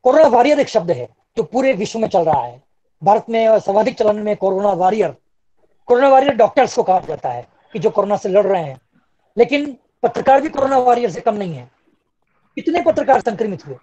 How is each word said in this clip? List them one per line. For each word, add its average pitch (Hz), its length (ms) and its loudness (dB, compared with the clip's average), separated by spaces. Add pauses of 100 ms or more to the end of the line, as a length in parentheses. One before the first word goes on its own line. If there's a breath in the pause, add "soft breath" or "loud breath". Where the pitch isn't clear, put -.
कोरोना 302 260 6
warrior 254 320 4
एक 262 80 0
शब्द 175 220 -2
है 123 180 -4 (280)
जो 226 60 -4
पूरे 262 300 -2
विश्व 214 260 -6
में 220 100 -2
चल 190 120 2
रहा 151 260 0
है। 123 160 -18 (400)
भारत 214 280 2
में 226 280 2
सर्वाधिक 208 400 -2
चलन 214 180 0
में 208 200 -4
कोरोना 196 340 -2
warrior, 185 460 0 (720)
कोरोना 247 220 2
warrior 269 260 4
doctors 226 420 2
को 240 60 0
कहा 185 180 0
जाता - 280 -10
है 120 200 -10 (240)
कि 226 60 -10
जो 208 120 0
कोरोना 202 260 -2
से 202 120 -8
लड़ 196 180 2
रहे 185 160 -2
हैं, 135 180 -12 (580)
लेकिन 277 380 -2 (260)
पत्रकार 269 380 2
भी 302 80 -6
कोरोना 269 300 -2
warrior 240 320 2
से 170 100 -12
कम 220 140 -2
नहीं 190 200 -8
है। 127 160 -16 (840)
कितने 339 280 -4
पत्रकार 285 380 2
संक्रमित 208 460 -6
हुए? 135 160 -14